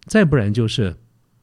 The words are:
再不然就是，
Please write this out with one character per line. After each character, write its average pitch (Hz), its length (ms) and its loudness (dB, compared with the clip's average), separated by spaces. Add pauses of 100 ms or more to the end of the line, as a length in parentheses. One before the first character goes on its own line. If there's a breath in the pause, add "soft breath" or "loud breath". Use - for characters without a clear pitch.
再 214 180 2
不 151 100 0
然 104 180 0
就 113 140 0
是， 101 300 -4 (460)